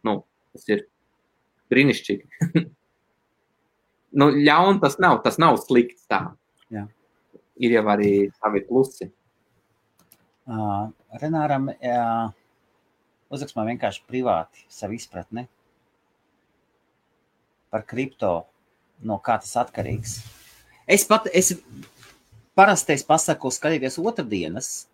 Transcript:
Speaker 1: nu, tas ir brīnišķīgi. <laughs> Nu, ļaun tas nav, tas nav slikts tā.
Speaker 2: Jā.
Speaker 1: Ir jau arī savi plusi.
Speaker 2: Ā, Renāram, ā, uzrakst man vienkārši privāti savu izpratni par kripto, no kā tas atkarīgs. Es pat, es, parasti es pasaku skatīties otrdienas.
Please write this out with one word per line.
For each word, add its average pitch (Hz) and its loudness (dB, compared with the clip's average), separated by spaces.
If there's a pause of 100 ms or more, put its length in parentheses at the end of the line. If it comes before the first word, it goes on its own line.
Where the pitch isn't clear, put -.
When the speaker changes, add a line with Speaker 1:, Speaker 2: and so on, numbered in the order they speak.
Speaker 1:
nu, 107 -2 (400)
tas - -20
ir 104 -2 (840)
brīnišķīgi. 131 0 (300)
<laughs> 160 -2 (1400)
Nu, 143 6
ļaun 151 6
tas 147 0
nav, 165 4
tas 110 0
nav 156 4
slikts - 0
tā. 95 -2 (500)
Speaker 2:
Jā. 104 -8 (680)
Speaker 1:
Ir 120 0
jau 107 4
arī 104 2 (200)
savi 104 -2
plusi. 120 -2 (1400)
Speaker 2:
Ā, 113 -8 (560)
Renāram, 143 -2
ā, 120 -4 (1300)
uzrakst 139 -12
man 110 -4
vienkārši 117 -6
privāti 120 -4
savu 104 -12
izpratni 117 -14 (2250)
par 107 -6
kripto, 123 -4 (680)
no 107 -6
kā 113 -2
tas - -12
atkarīgs. - -6 (720)
Es 196 4
pat, - 2
es, 180 2 (1080)
parasti 185 4
es 135 -8
pasaku 151 0
skatīties 135 -4
otrdienas. 110 -6 (200)